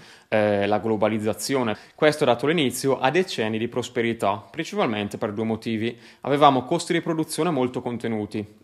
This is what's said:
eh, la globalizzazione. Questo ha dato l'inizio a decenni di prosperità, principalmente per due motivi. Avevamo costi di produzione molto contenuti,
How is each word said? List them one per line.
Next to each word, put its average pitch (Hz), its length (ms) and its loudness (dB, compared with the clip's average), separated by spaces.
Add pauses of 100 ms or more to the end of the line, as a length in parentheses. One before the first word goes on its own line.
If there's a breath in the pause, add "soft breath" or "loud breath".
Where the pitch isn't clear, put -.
(280 loud breath)
eh, 104 380 2
la 104 120 2
globalizzazione. 110 960 0 (180 loud breath)
Questo 151 300 2
ha - 20 2
dato 120 200 2
l'inizio 139 520 0
a 131 120 2
decenni 120 480 0
di 117 100 -2
prosperità, 113 800 -2
principalmente 123 680 -4
per 107 140 -4
due 110 120 -4
motivi. 113 520 -4 (260 loud breath)
Avevamo 139 420 4
costi 170 280 -2
di 170 80 2
produzione 160 500 -2
molto 127 300 0
contenuti, 113 640 -4 (200)